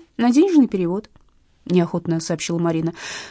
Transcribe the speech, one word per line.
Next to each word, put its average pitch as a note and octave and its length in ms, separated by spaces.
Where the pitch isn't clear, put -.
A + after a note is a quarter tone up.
на A#3+ 140
денежный D4+ 360
перевод", F#3 420
неохотно E3+ 540
сообщила E3+ 400
Марина. E3 340